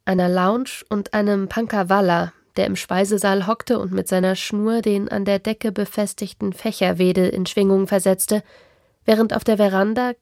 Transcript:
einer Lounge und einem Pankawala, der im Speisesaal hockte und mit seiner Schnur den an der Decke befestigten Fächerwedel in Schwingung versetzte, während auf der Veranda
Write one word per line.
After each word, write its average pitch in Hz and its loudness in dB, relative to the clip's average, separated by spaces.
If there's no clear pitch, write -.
einer 185 2
Lounge 185 0
und 208 -4
einem 202 0
Pankawala, 190 0
der 190 2
im 190 -2
Speisesaal 196 0
hockte 226 -2
und 185 -4
mit 185 -2
seiner 185 2
Schnur 220 -2
den 208 0
an 202 -4
der 196 2
Decke 220 -4
befestigten 202 -4
Fächerwedel 185 0
in 185 -2
Schwingung 196 2
versetzte, 196 0
während 220 2
auf 220 -4
der 220 2
Veranda 214 0